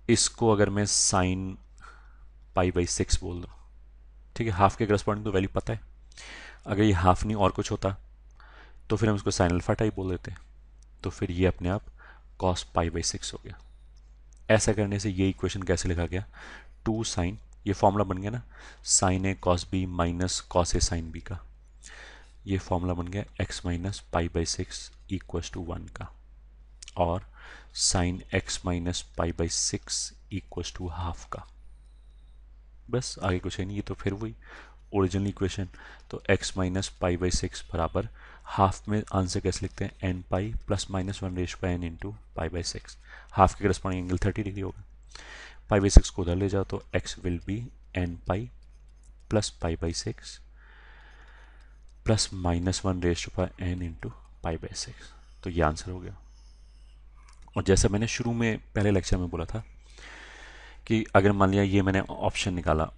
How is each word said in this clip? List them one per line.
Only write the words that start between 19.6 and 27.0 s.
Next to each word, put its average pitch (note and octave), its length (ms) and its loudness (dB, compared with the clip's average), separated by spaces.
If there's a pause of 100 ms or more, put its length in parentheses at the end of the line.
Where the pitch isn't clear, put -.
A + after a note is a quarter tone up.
B F#2+ 120 0 (120)
minus F2 400 0 (160)
cos F2 220 4
A F2 80 0
sin E2 320 -2
B E2 60 -10
का, - 180 -10 (1080)
ये G2 100 2
फॉर्मूला F2+ 360 -2
बन F2 140 -4
गया G2+ 160 -4 (200)
x - 220 -6
minus F2+ 360 -4 (140)
pi E2+ 80 2 (140)
by E2+ 160 0
six - 260 -8 (320)
equals F2+ 440 -6
to F#2 120 -8
one E2+ 300 -10
का, F#2 140 -12 (840)
और F2 280 2 (560)